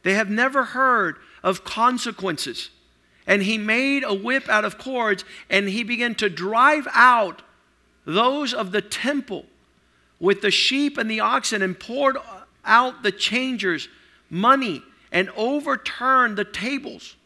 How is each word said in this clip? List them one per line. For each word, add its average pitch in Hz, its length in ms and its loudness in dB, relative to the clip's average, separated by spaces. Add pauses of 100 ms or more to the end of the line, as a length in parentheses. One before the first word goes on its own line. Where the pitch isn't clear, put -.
They 185 100 0
have 202 160 0
never 254 360 0
heard 240 520 0 (260)
of 185 220 -2
consequences. 220 1040 -2 (580)
And 202 180 4
he 220 120 -2
made 247 480 0
a - 80 -4
whip 240 380 -2
out 214 160 2
of 202 100 -8
cords, 233 480 -2 (240)
and 196 220 0
he 214 140 -4
began 233 320 -4
to 214 120 0
drive 226 640 2
out 233 480 4 (640)
those 247 480 2
of 208 200 -4
the 202 100 0
temple 233 640 -6 (720)
with 196 200 2
the 202 120 2
sheep 285 460 2
and 226 120 -2
the 220 80 -2
oxen, 220 440 0
and 185 180 -2
poured 269 360 0 (480)
out 254 380 4
the 208 80 2
changers' 202 800 -2 (420)
money 214 500 2 (300)
and 190 200 0
overturned 254 1080 0
the 208 60 -2
tables. - 800 -8